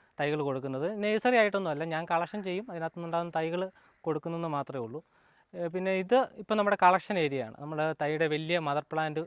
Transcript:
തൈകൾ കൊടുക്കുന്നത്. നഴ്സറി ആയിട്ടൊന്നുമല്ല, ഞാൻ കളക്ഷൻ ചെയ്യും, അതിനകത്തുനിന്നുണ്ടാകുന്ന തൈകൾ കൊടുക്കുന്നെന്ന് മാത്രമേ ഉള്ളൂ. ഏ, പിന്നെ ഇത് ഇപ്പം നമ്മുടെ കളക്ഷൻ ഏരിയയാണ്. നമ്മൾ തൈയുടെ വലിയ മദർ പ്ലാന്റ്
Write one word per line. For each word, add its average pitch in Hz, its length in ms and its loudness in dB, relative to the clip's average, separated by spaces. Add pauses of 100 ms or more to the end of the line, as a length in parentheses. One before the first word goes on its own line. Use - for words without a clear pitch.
(200)
തൈകൾ 151 280 0
കൊടുക്കുന്നത്. 135 400 -2 (160)
നഴ്സറി 220 380 4
ആയിട്ടൊന്നുമല്ല, 190 420 2 (100)
ഞാൻ 160 180 -2
കളക്ഷൻ 170 360 0
ചെയ്യും, 185 240 -4
അതിനകത്തുനിന്നുണ്ടാകുന്ന 170 680 -4
തൈകൾ 165 220 -2 (460)
കൊടുക്കുന്നെന്ന് 165 500 -2
മാത്രമേ 135 280 -6
ഉള്ളൂ. 123 140 -10 (560)
ഏ, 175 180 -4
പിന്നെ 185 180 -2 (120)
ഇത് 247 140 4 (240)
ഇപ്പം 214 180 -2
നമ്മുടെ 202 260 4
കളക്ഷൻ 185 300 6 (100)
ഏരിയയാണ്. 127 380 -4
നമ്മൾ 151 160 -4 (220)
തൈയുടെ 156 320 2
വലിയ 160 240 0 (100)
മദർ 143 240 0
പ്ലാന്റ് 156 360 0